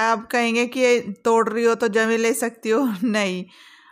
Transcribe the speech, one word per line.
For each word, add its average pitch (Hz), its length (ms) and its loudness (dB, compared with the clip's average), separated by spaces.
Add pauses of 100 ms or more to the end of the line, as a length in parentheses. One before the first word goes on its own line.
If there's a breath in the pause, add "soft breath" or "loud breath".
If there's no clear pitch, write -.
आप 226 240 -2
कहेंगे 233 400 0
कि 247 140 -6
ये 240 180 4 (260)
तोड़ 226 240 2
रही 226 160 -2
हो 233 100 4
तो 226 160 -2
जमे 226 260 0
ले 226 180 0
सकती 233 360 -6
हो, 247 140 2 (100)
<laughs> 180 100 -6
नहीं। 202 400 -2 (480 loud breath)